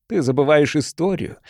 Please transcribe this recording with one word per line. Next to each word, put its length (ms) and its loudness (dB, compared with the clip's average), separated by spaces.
"Ты 120 -2
забываешь 520 2
историю. 600 -4